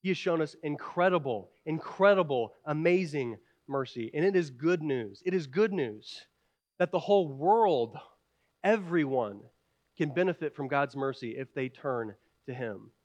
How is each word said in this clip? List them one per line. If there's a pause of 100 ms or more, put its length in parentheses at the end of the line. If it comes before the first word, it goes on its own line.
He
has
shown
us
incredible, (160)
incredible, (120)
amazing (300)
mercy.
And
it
is
good
news.
It
is
good
news (540)
that
the
whole
world, (640)
everyone, (560)
can
benefit
from
God's
mercy
if
they
turn (300)
to
him. (120)